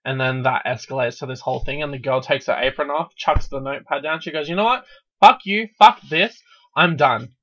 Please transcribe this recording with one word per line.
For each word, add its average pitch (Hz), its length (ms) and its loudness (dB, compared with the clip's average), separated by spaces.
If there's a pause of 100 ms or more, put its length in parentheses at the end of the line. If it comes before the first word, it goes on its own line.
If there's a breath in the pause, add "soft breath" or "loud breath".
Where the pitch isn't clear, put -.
And 131 160 -4
then 131 220 -4
that 127 220 -2
escalates 123 540 -6
to 143 60 -10
this 127 160 -12
whole 123 220 -6
thing, 143 200 -6
and 147 80 -8
the 135 80 -10
girl 131 220 -2
takes 139 240 -4
her - 120 -2
apron 139 340 -4
off, 160 240 -6
chucks - 320 0
the 139 120 -8
notepad 139 440 -8
down, 160 180 -6
she 165 100 -12
goes, 151 160 -6
"You 170 80 -6
know 202 100 0
what? 247 200 -2 (340 soft breath)
Fuck 254 260 6
you, 208 220 -2 (120)
fuck 220 220 8
this, 160 400 -2 (340 soft breath)
I'm 165 200 2
done. 127 480 0